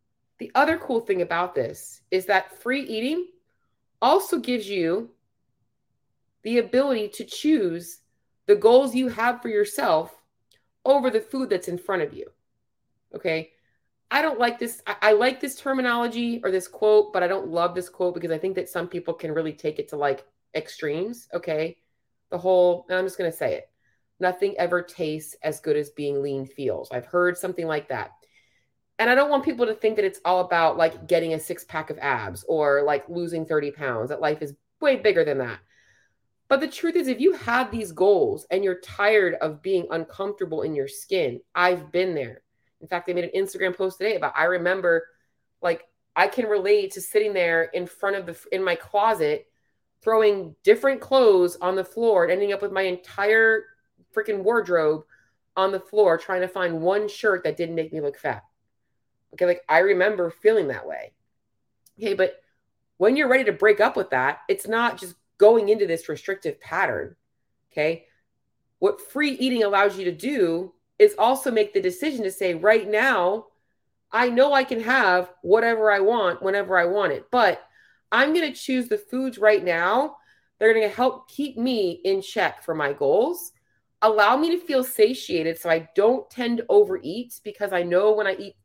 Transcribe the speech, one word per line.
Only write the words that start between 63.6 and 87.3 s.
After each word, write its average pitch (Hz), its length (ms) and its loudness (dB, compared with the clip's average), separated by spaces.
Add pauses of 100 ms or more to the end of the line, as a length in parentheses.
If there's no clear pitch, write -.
up 233 160 2
with 202 160 -4
that, 135 360 0
it's 202 200 -4
not 226 300 -2
just 180 180 -16 (220)
going 214 320 8
into 202 160 2
this 165 240 -4
restrictive 156 500 -8
pattern, 143 560 -4 (560)
okay? 160 340 -2 (760)
What 196 220 0
free 294 300 -2
eating 247 320 0
allows 202 340 2
you 190 80 -8
to 180 60 0
do 180 640 -2 (260)
is 208 180 8
also 254 340 2
make 214 220 0
the 196 80 0
decision 226 420 -4
to 190 80 -4
say, 185 240 -4
"Right 208 320 2
now, 214 600 0 (640)
I 240 180 2
know 262 240 4
I 269 100 4
can 254 180 -4
have 202 500 2 (100)
whatever 220 500 4
I 202 80 4
want 196 420 2
whenever 190 360 0
I 170 80 4
want 185 280 0
it, - 160 -10
but 226 320 2 (500)
I'm 269 220 4
gonna 320 180 0
choose 254 360 -4
the 214 100 0
foods 254 400 -6
right 208 260 4
now 185 540 0 (400)
that 214 100 0
are 226 60 6
gonna 220 140 2
help 247 420 -2
keep 277 280 -8
me 220 460 -2
in 196 180 0
check 190 420 -4
for 165 100 -6
my 143 200 -2
goals, 202 580 0 (500)
allow 214 360 4
me 320 140 0
to 359 80 0
feel 269 240 -2
satiated 190 760 0
so 170 100 -4
I 165 240 0
don't 226 380 2
tend 233 280 -4
to 233 100 -8
overeat, 202 760 0